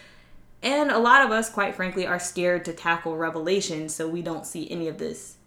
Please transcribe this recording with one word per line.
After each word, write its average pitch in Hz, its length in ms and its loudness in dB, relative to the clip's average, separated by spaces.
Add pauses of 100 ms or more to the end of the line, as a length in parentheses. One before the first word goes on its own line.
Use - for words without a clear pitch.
(640)
And 285 280 2
a 226 80 4
lot 254 260 8
of 220 80 2
us, 220 180 0
quite 196 240 -2
frankly, 185 320 -2
are 175 140 0
scared 175 460 0
to 170 60 -6
tackle 170 440 -2
Revelation, 165 720 -2
so 160 180 -4
we 170 160 -4
don't 165 240 -6
see - 240 -8
any 170 160 -4
of 156 120 -6
this - 360 -10 (120)